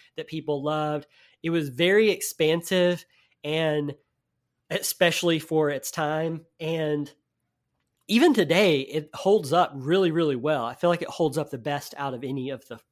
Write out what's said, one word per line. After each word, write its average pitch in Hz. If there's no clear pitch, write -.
that 156
people 147
loved. 151
It 160
was 160
very 190
expansive, 170
and 151
especially 170
for 156
its 139
time. 160
And 156
even 262
today, 170
it 147
holds 180
up 170
really, 170
really 156
well. 127
I 123
feel 175
like 170
it -
holds 156
up 147
the 139
best 143
out 139
of 123
any 135
of 127
the 113